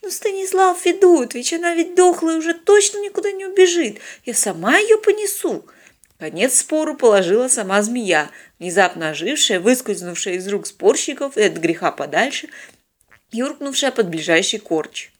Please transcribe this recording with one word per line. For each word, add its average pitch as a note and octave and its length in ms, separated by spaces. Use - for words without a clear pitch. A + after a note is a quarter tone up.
Ну, G4+ 80
Станислав F#4+ 680
Федотович, E4+ 760
она E4+ 200
ведь E4+ 200
дохлая, F4 420
уже D#4+ 180
точно G4+ 440
никуда G4+ 340
не G4 140
убежит, F4 520
я A#3+ 100
сама G3+ 440
её G#4+ 200
понесу. G4+ 680
Конец E3 400
спору D#4 380
положила G#3 520
сама G3+ 340
змея, G3+ 480
внезапно E3+ 520
ожившая, F#3 500
выскользнувшая F3+ 760
из F#3 140
рук G3+ 180
спорщиков C#4 680
и - 60
от F#3 120
греха E3 380
подальше, F3 560
юркнувшая C#4 600
под A3+ 160
ближайший E3 500
корч. - 600